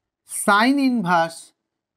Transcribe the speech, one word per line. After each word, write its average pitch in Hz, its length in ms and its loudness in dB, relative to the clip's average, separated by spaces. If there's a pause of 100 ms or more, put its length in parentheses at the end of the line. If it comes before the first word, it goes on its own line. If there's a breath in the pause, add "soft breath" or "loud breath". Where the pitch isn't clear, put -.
(440)
sin 220 320 2 (120)
inverse 175 520 -2 (560)